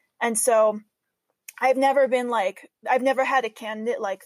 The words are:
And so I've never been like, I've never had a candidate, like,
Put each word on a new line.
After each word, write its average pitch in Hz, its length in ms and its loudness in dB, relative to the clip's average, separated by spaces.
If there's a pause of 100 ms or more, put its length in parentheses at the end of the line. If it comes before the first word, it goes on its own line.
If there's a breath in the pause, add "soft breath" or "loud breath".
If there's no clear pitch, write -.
(220 soft breath)
And 226 160 -2
so 220 420 2 (800)
I've 254 160 2
never 269 320 2
been 247 220 -2
like, 196 400 -4 (180)
I've 254 140 2
never 262 220 0
had 262 200 0
a 226 60 -6
candidate, 220 500 -8
like, 196 260 -6